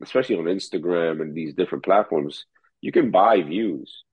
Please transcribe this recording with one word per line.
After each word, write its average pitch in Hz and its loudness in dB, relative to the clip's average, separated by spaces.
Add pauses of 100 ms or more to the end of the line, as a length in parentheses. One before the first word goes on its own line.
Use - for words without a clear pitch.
especially 123 0
on 82 -4
Instagram 85 -2
and 78 -8
these 78 -8
different 80 -2
platforms, 85 0 (340)
you - -8
can - 2
buy 98 6
views, 82 -6